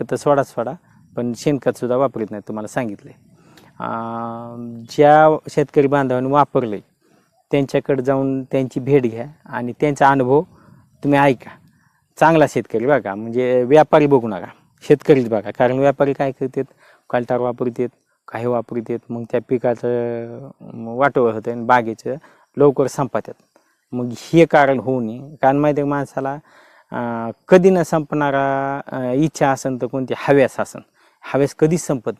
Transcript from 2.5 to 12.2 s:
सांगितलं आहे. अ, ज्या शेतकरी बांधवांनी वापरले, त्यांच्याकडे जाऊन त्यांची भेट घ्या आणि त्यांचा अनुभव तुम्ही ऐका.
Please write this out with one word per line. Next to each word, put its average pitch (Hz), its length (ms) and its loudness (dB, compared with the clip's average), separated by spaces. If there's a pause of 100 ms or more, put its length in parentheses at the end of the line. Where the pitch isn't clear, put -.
सांगितलं 117 420 -8
आहे. - 140 -20 (540)
अ, 117 120 -8 (1080)
ज्या 151 400 8 (140)
शेतकरी 143 360 2
बांधवांनी 131 440 0
वापरले, 127 480 0 (720)
त्यांच्याकडे 139 520 0
जाऊन 135 400 -2
त्यांची 131 380 -4
भेट 135 220 2
घ्या 113 240 -4 (200)
आणि 120 340 -8
त्यांचा 147 280 2
अनुभव 139 340 2 (600)
तुम्ही 143 140 2
ऐका. 139 320 2 (680)